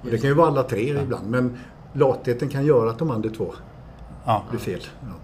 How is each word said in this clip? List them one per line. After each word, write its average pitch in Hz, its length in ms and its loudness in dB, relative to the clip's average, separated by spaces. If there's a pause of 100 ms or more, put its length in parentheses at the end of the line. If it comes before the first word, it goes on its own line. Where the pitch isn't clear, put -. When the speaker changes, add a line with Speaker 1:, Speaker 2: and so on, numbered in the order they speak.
Speaker 1:
Och - 40 -20
det 123 60 -6
Speaker 2:
Just 110 120 0
Speaker 1:
kan 139 60 2
ju 143 60 4
Speaker 2:
det. 151 40 6
Speaker 1:
vara 165 120 8
alla 135 120 2
tre 120 320 0
Speaker 3:
Ja. 143 80 0
Speaker 1:
ibland, 104 280 -4
men 123 260 0 (360)
latheten 135 560 2
kan 135 180 0
göra 120 240 6
att 113 80 -6
de - 120 0
andra 110 200 -2
två 98 220 -4 (720)
Speaker 3:
Ja. 107 260 2
Speaker 1:
blir 113 100 -4
fel. 90 200 -6 (200)
Ja. 135 60 -14 (180)